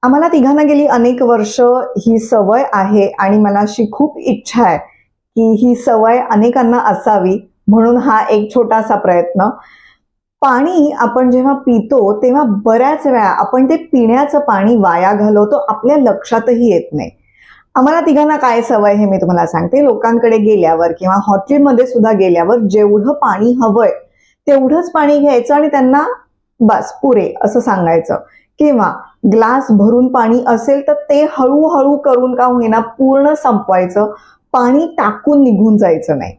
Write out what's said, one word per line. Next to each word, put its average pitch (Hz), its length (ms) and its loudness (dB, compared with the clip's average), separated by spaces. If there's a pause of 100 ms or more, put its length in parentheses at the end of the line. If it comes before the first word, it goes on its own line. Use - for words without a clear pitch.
आम्हाला 285 260 0
तिघांना 294 340 2
गेली 294 240 0
अनेक 247 360 0
वर्ष 226 380 0 (360)
ही 226 220 0
सवय 226 540 0
आहे 202 360 0 (100)
आणि 202 200 0
मला 202 200 0
अशी 214 340 -2
खूप - 260 -4
इच्छा 226 460 -2
आहे 165 140 0
की - 760 -4
ही 240 200 2
सवय 233 440 0 (120)
अनेकांना 233 480 0
असावी, 208 600 0 (300)
म्हणून 226 280 2
हा 226 340 0
एक 214 240 -2
छोटासा 220 420 0
प्रयत्न. 185 520 0 (920)
पाणी 294 520 0
आपण 247 380 0
जेव्हा 254 220 2
पितो 226 680 0
तेव्हा 262 200 2
बऱ्याच 240 640 0
वेळा 240 180 0
आपण 254 440 0
ते 320 80 0
पिण्याचं 285 640 0
पाणी 220 360 0
वाया 185 360 0
घालवतो, 208 440 2
आपल्या 233 400 -2
लक्षातही 233 760 0
येत 165 200 -2
नाही. 85 180 -8 (640)
आम्हाला 294 260 2
तिघांना 302 360 2
काय 240 260 0
सवय 208 320 0
हे 208 100 0
मी 190 120 0
तुम्हाला 175 300 0
सांगते. 175 380 0
लोकांकडे 233 540 0
गेल्यावर 170 540 0
किंवा 185 220 -4 (120)
हॉटेलमध्ये 254 600 2
सुद्धा 220 260 0
गेल्यावर 185 460 2
जेवढं 208 540 2
पाणी 233 400 -2
हवंय 226 380 0 (560)
तेवढंच 285 440 0
पाणी 294 280 0
घ्यायचं 285 360 0
आणि 294 140 0
त्यांना 277 360 0 (560)
"बस 220 320 0 (100)
पुरे" 226 400 0
असं 214 180 0
सांगायचं, 170 540 -2 (440)
किंवा 240 340 2 (400)
ग्लास 233 380 0
भरून 226 380 2
पाणी 247 380 0
असेल 277 420 0
तर 294 60 2
ते 294 380 0
हळूहळू 285 640 0
करून 254 380 0
का 247 100 0
होईना 233 340 0
पूर्ण 269 560 0
संपवायचं, 202 800 -2 (400)
पाणी 254 340 0 (120)
टाकून 277 440 0
निघून 214 340 2
जायचं 160 420 0
नाही. - 200 -10